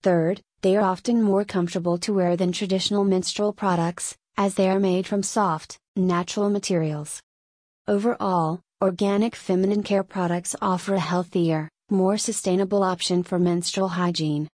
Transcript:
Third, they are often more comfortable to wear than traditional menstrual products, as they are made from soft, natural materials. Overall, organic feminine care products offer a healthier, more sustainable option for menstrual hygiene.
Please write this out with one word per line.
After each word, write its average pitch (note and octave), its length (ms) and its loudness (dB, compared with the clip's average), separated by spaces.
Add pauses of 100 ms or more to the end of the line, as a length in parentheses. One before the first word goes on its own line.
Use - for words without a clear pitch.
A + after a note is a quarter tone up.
Third, F3 400 2 (200)
they F#3+ 140 4
are G#3 80 2
often G#3+ 380 0
more G3+ 240 2
comfortable F3 540 -2
to G#3 140 -4
wear F3 220 2
than F3+ 160 0
traditional F#3+ 520 0
menstrual G3 500 0
products, F3 640 -2 (180)
as G3 200 0
they F#3+ 120 2
are F#3+ 120 2
made F#3 260 2
from G3+ 160 -2
soft, F#3+ 560 -2 (180)
natural F3+ 540 0
materials. D#3+ 720 -2 (680)
Overall, G3 720 0 (220)
organic G3+ 540 2
feminine G3 480 0
care G3 200 0
products F3 560 -4
offer G3 360 0
a F#3+ 40 2
healthier, E3 720 0 (220)
more F#3+ 260 2
sustainable G3 680 0
option F3+ 380 0
for F3 160 -2
menstrual F3 520 0
hygiene. E3 680 -2